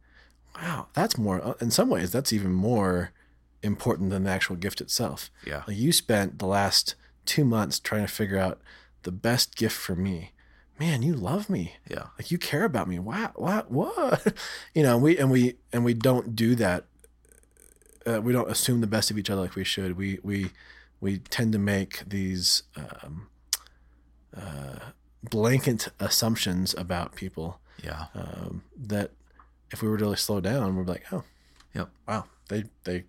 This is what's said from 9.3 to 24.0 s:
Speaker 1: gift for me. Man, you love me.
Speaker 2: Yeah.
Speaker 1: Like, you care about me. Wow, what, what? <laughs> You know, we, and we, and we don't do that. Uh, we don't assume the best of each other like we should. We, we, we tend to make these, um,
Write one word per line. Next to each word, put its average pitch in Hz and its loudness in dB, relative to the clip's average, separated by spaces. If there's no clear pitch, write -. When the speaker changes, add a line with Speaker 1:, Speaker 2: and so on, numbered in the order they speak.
Speaker 1:
gift 110 0
for - -6
me. 90 -2
Man, 151 0
you 165 2
love 170 -2
me. 107 -2
Speaker 2:
Yeah. - -10
Speaker 1:
Like, - -8
you 175 0
care - 0
about 143 0
me. 90 -4
Wow, 123 -6
what, 196 -2
what? 254 0
<laughs> - -12
You 156 4
know, 123 8
we, 156 8
and 135 4
we, 123 6
and 120 2
we 120 4
don't 120 2
do 113 4
that. 95 2
Uh, 113 0
we 120 2
don't 123 2
assume 120 2
the 113 2
best 104 2
of 107 -2
each 98 -2
other 98 0
like 90 -2
we 95 -2
should. 92 -2
We, 98 -2
we, 98 -2
we 98 -2
tend 113 0
to 107 2
make 101 0
these, 95 0
um, 76 -14